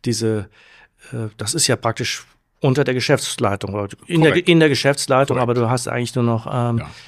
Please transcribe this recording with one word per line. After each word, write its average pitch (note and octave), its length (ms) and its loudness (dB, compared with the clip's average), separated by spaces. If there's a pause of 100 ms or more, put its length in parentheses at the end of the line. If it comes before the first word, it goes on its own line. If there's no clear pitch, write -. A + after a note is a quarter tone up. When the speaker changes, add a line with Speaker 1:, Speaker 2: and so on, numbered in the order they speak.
Speaker 1:
diese, A2 460 -2 (640)
äh, A2+ 260 -8
das G#2+ 180 -6
ist D#3+ 100 -2
ja A#2+ 120 0
praktisch - 480 -4 (360)
unter C#3 220 2
der B2+ 120 0
Geschäftsleitung, G#2 800 -2
oder G2+ 140 -4 (180)
in E3 140 2
der, D#3+ 100 6
Speaker 2:
Korrekt. F3 180 2
Speaker 1:
in E3 100 6
der D#3 100 6
Geschäftsleitung, C3+ 680 2
Speaker 2:
Korrekt. A#2+ 140 0
Speaker 1:
aber - 20 2
du A#2 160 0
hast B2 180 -2
eigentlich A#2+ 280 -4
nur B2 80 0
noch, A2+ 240 0
ähm, A#2+ 320 -2
Speaker 2:
Ja. - 100 -10 (180)